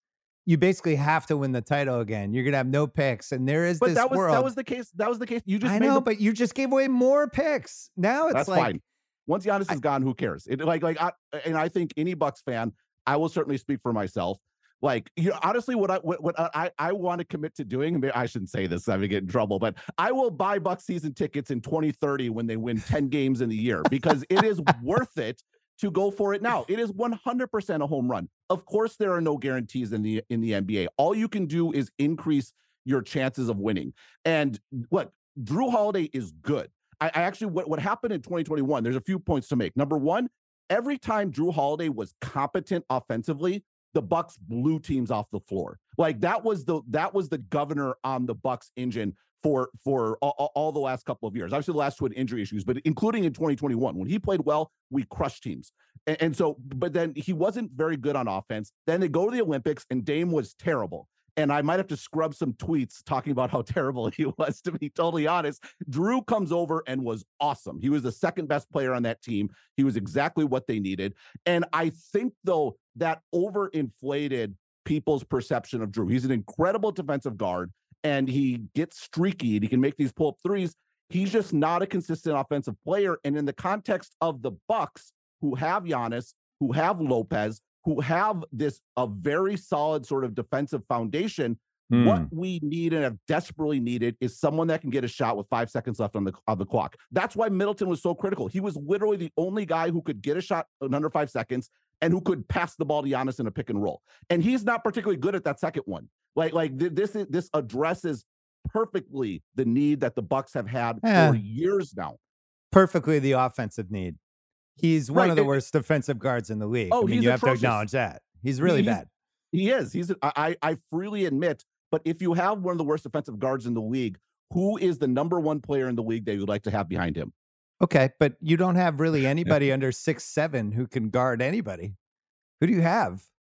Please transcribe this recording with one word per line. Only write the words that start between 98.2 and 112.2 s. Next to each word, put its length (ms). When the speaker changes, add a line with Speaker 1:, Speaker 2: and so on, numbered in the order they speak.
Speaker 2:
He 140
was 160
literally 400
the 200
only 300
guy 240
who 120
could 180
get 160
a 40
shot 260
in 120
under 160
five 200
seconds 380
and 120
who 80
could 280
pass 280
the 80
ball 180
to 60
Giannis 320
in 60
a 40
pick 200
and 120
roll. 200
And 140
he's 200
not 220
particularly 340
good 160
at 100
that 140
second 280
one. 220
Like, 160
like, 260
th-, 160
this 220
is, 120
this 260
addresses 720
perfectly 720
the 80
need 360
that 140
the 80
Bucks 300
have 160
had 340
Speaker 1:
Eh. 260
Speaker 2:
for 60
years 640
now. 220